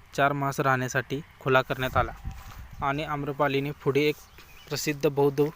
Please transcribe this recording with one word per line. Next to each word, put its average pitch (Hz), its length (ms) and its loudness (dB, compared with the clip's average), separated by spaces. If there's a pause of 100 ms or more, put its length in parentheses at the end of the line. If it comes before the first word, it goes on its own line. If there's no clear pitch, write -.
(160)
चार 143 180 2
मास 139 260 -4
राहण्यासाठी 131 600 0 (200)
खुला 131 220 4
करण्यात 127 360 -2
आला 117 140 2 (720)
आणि 143 220 -2
आम्रपालीने 143 680 0
पुढे 143 300 0
एक 151 140 2 (540)
प्रसिद्ध 147 400 -2
बौद्ध 143 340 4 (120)